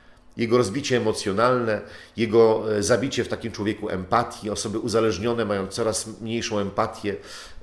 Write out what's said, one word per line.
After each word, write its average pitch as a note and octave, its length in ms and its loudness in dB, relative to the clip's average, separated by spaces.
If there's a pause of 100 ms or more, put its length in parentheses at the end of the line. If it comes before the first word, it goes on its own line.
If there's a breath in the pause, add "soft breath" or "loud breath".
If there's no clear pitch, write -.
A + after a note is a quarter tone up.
(380 soft breath)
Jego A#2 200 4
rozbicie B2 380 0
emocjonalne, A2 840 2 (360 loud breath)
jego, A2 600 6
e, G2+ 60 2
zabicie A#2 420 2
w - 40 -4
takim G#2+ 240 -6
człowieku G2+ 360 -4
empatii. G2+ 600 -2
Osoby G2+ 280 -4
uzależnione A2 680 0
mają G2+ 220 -2
coraz A2 540 -4
mniejszą A2 380 -2
empatię, G2+ 580 -2 (460 loud breath)